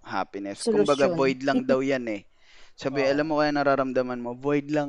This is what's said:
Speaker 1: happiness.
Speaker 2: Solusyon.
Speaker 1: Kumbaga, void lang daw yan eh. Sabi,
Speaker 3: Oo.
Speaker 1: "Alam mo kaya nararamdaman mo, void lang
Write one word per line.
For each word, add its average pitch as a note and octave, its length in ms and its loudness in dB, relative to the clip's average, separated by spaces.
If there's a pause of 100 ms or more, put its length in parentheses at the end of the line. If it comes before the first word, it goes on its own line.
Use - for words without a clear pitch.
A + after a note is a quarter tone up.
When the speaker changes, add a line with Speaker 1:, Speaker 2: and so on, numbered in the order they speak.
Speaker 1:
happiness. G2 640 -6
Speaker 2:
Solusyon. G#3+ 240 2
Speaker 1:
Kumbaga, C#3 240 2
void C3+ 300 0
lang C3+ 220 2
daw C3 180 2
yan C3+ 260 -2
eh. G#2 180 -8 (560)
Sabi, C#3 240 -2
Speaker 3:
Oo. C3+ 80 2
Speaker 1:
"Alam D3 160 2
mo D#3 60 -2 (100)
kaya D3+ 80 2
nararamdaman C3 720 0
mo, A#2+ 80 -6
void C#3+ 400 -2
lang D3 160 0